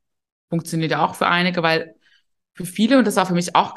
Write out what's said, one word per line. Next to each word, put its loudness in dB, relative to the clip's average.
Funktioniert -4
ja 0
auch -6
für 0
einige, 0
weil -2
für -12
viele, 2
und 2
das -2
war 2
für -2
mich -2
auch 2